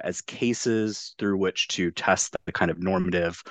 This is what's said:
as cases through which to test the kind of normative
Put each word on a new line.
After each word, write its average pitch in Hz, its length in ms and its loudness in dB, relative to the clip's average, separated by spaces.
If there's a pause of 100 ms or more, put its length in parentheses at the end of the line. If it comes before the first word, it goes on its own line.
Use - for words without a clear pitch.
as - 160 -4
cases 113 960 0
through 101 200 2
which 95 320 0
to 87 200 0
test - 460 0 (100)
the 90 60 -8
kind - 180 0
of 80 80 -2
normative 90 720 0